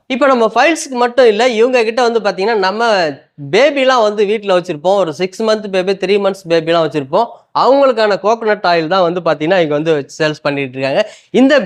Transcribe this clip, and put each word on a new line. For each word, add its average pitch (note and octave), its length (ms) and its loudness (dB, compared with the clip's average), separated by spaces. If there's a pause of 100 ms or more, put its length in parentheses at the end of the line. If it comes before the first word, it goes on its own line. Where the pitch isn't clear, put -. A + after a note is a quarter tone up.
(140)
இப்ப C4+ 180 0
நம்ம A#3 140 2 (100)
ஃபைல்ஸ்க்கு C#4+ 480 0
மட்டும் A#3+ 280 4
இல்ல, G#3 120 0 (160)
இவங்க B3 280 2
கிட்ட A#3 200 -2
வந்து A#3 180 0
பாத்தீங்கன்னா G3 300 -2 (100)
நம்ம A3 240 0 (640)
பேபிலாம் C4 540 2
வந்து G#3 140 -2 (100)
வீட்ல G3+ 260 0
வச்சிருப்போம், F3 460 -2
ஒரு D#3+ 160 -2
சிக்ஸ் F#3 280 -6
மந்த் G#3+ 280 -2
பேபி, F#3 260 0
த்ரீ F#3+ 220 0
மந்த்ஸ் F#3+ 280 -4
பேபிலாம் E3 360 2
வச்சிருப்போம். D#3 420 -2 (320)
அவங்களுக்கான A3+ 640 2
கோகனட் G#3+ 460 0
ஆயில் E3 220 0
தான் F#3+ 140 2
வந்து F3+ 200 -4
பாத்தீங்கன்னா D#3+ 360 0
இங்க D3 140 -2
வந்து D#3 160 0 (240)
சேல்ஸ் D3+ 300 -2
பண்ணிட்டு C#3 300 -6
இருக்காங்க. C#3 260 -2 (380)
இந்த C4+ 120 4 (120)